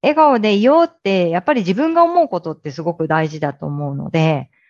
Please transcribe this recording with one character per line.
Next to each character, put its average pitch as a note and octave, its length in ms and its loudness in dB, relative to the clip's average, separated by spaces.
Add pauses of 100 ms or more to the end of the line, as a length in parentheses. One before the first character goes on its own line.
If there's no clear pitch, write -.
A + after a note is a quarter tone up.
笑 C#4+ 140 2
顔 D4 240 4
で G#3+ 160 2
い G#3 80 0
よ D4 180 4
う - 40 4
っ - 40 -8
て F#3 400 -2
や E3+ 100 -2
っ F3+ 40 -10
ぱ D4+ 100 0
り B3 80 0
自 F#3 120 -2
分 D#4 200 -2
が E4+ 100 4
思 E4+ 200 2
う D4 40 0
こ F3 140 -6
と D#3+ 120 -10
っ - 60 -14
て D3+ 120 -10
す C#3+ 100 -12
ご E3 120 -4
く D#3+ 140 -4
大 D#3 220 0
事 D3+ 100 -12
だ D3 140 -4
と - 120 -12
思 C#3+ 280 -8
う - 20 -8
の C#3+ 140 -8
で、 D#3+ 400 0 (200)